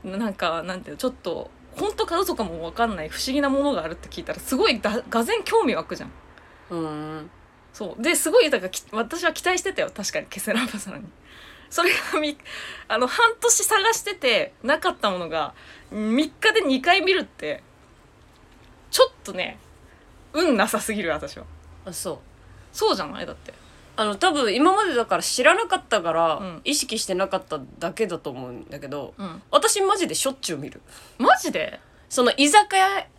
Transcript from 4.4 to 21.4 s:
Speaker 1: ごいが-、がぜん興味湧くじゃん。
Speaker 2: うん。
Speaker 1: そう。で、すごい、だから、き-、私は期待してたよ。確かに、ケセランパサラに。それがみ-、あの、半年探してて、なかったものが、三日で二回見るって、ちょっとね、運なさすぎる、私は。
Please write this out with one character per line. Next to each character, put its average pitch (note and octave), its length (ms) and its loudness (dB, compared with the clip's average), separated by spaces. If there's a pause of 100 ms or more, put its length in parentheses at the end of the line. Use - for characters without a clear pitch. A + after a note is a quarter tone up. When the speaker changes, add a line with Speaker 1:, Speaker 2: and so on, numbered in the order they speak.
Speaker 1:
ご G4 140 4
い A#3 100 0
が-、 G3+ 280 -2
が A3+ 160 0
ぜ G4 120 0
ん G#4 80 -2
興 A4 220 4
味 G#3+ 100 2
湧 D#3+ 80 -4
く - 120 -8
じ D3+ 80 -12
ゃ - 40 -12
ん。 - 40 -16 (600)
Speaker 2:
う F3 60 -6
ん。 D#3 520 -8 (440)
Speaker 1:
そ G3 260 -10
う。 - 20 -4
で、 D#4+ 140 2
す D#4 160 0
ご A#4 100 8
い、 - 80 4
だ B3+ 100 2
か F3+ 40 -8
ら、 F#3 60 -6
き-、 - 220 -8
私 A#3 340 -4
は D#4+ 80 2
期 - 100 -10
待 F4+ 160 2
し - 20 -6
て F#4+ 120 -6
た G3 80 -4
よ。 C#3+ 140 -2
確 - 180 -6
か D3+ 80 -2
に、 - 60 -12
ケ - 120 -14
セ A3 140 -4
ラ A#3 100 0
ン B3 40 -4
パ A3 120 -8
サ F#3+ 120 -12
ラ - 60 -12
に。 - 80 -14 (640)
そ E4+ 140 0
れ F#4 80 4
が - 280 -2
み-、 D4 180 -2 (500)
あ A3 100 0
の、 B3 100 2
半 A#4 320 4
年 A4+ 240 4
探 G#4+ 300 4
し - 80 -2
て G4+ 140 -6
て、 A3+ 380 0 (100)
な C#4+ 160 2
か F#4 120 0
っ - 60 -8
た G3+ 140 0
も F3+ 80 -4
の E3 100 -8
が、 D3+ 240 -2 (380)
三 A3+ 380 0
日 - 240 0
で A4 80 4
二 C4+ 200 2
回 F4+ 200 4
見 F#4 120 2
る F#4+ 60 2
っ A3+ 60 -4
て、 - 360 -10 (1300)
ち - 120 4
ょ B4+ 40 10
っ B4+ 60 -8 (120)
と G3 100 -12
ね、 - 260 -8 (720)
運 D#4 240 4
な G#3 120 4
さ - 120 -2
す - 140 -6
ぎ G#3 80 -4
る、 E3+ 80 -4
私 D3+ 300 -6
は。 - 60 -18 (400)